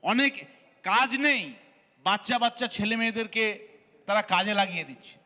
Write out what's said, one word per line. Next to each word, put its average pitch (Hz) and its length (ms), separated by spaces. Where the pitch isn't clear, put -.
অনেক 240 440
কাজ 240 360
নেই, 247 340
বাচ্চা 208 360
বাচ্চা 240 280
ছেলে 214 280
মেয়েদেরকে 220 720
তারা 208 160
কাজে 190 320
লাগিয়ে 180 300
দিচ্ছে। - 420